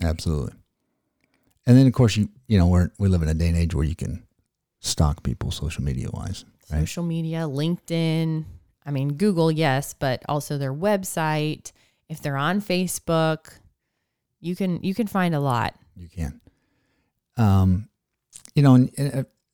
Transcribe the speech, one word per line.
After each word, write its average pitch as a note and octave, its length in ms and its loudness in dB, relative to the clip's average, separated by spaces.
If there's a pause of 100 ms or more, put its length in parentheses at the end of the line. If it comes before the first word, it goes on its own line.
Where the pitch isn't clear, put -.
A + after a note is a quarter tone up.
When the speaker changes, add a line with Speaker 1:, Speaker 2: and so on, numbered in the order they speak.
Speaker 1:
Absolutely. D#2+ 520 -4 (1120)
And B2 120 8
then, C3+ 100 8
of B2 60 2
course, A2+ 240 4
you, G#2 100 2 (200)
you G#2+ 100 4
know, F2 100 6
we're, F2+ 300 4
we G2+ 100 0
live F2+ 140 2
in D#2 80 0
a D#2+ 40 2
day E2 140 2
and E2+ 80 2
age E2 180 0
where D2 120 0
you D#2 100 -2
can - 280 -10 (560)
stalk - 440 -2
people - 280 -6
social C#2+ 320 -6
media C2+ 280 -4
wise, - 320 -10 (280)
right? D#3 80 -2
Speaker 2:
Social D#3+ 240 -4
media, E3 380 -4
LinkedIn, D#3+ 1040 -2 (400)
I C#3+ 60 -8
mean, C#3+ 220 -2
Google, E3 380 2
yes, C#3+ 420 -2
but C3 340 -4
also D3 300 -4
their C3+ 160 -4
website. D#3 1000 -4 (380)
If D#3+ 120 -14
they're C#3+ 140 -4
on E3+ 260 -2
Facebook, E3 920 -2 (880)
you F3 140 -6
can, F#3 280 -2
you F#3+ 120 -2
can A3+ 120 -2
find F3+ 280 0
a C#3+ 40 0
lot. A#2+ 360 0 (200)
Speaker 1:
You E2+ 140 -18
can. D2 320 -8 (960)
Um, G2 500 4 (680)
you C#3+ 80 4
know, C3 120 8
and, B2+ 220 4
and, C#3+ 180 -4
uh, C3+ 80 -4 (300)